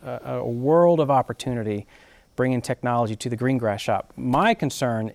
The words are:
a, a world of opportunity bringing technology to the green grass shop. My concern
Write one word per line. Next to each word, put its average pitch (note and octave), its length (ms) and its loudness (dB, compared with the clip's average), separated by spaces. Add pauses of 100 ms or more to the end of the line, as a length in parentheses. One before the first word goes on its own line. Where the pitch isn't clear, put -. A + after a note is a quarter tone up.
a, B2 220 -10
a B2+ 200 -6
world D#3 540 4
of C#3+ 100 2
opportunity A#2 800 -2 (480)
bringing B2+ 260 0
technology A#2+ 540 -2
to A#2+ 140 -8
the A#2 60 -4
green B2+ 220 0
grass G#2+ 240 -2
shop. - 340 -4
My C3+ 380 2
concern A#2+ 600 -2